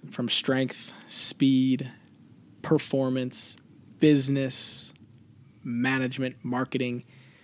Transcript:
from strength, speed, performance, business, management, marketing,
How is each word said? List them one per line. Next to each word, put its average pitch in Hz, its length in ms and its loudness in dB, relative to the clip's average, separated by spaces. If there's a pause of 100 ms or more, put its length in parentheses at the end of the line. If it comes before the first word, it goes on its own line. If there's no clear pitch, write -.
(100)
from 123 180 -4
strength, - 640 -2 (140)
speed, 131 840 2 (680)
performance, 131 960 -2 (440)
business, 139 920 2 (680)
management, 127 800 -2
marketing, 123 640 -4 (400)